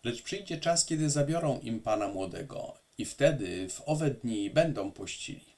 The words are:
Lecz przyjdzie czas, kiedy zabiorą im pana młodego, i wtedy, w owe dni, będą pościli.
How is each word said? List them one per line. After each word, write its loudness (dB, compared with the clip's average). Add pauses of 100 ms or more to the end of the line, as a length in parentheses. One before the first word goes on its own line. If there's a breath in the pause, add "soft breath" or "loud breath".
Lecz -4
przyjdzie -6
czas, 2
kiedy 0
zabiorą 2
im -4
pana 0
młodego, -6 (240)
i -2
wtedy, 2
w -10
owe 2
dni, -2
będą 2
pościli. -10 (140)